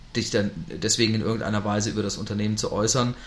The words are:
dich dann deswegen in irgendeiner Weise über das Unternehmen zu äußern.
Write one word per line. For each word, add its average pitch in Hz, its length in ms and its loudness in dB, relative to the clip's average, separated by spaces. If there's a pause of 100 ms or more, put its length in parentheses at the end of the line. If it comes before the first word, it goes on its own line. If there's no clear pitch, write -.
(160)
dich 113 160 -2
dann 101 200 2 (300)
deswegen 110 340 2
in 110 60 2
irgendeiner 104 420 0
Weise 104 260 0
über 104 140 0
das 98 140 -4
Unternehmen 104 400 -2
zu - 140 -2
äußern. 120 420 2 (140)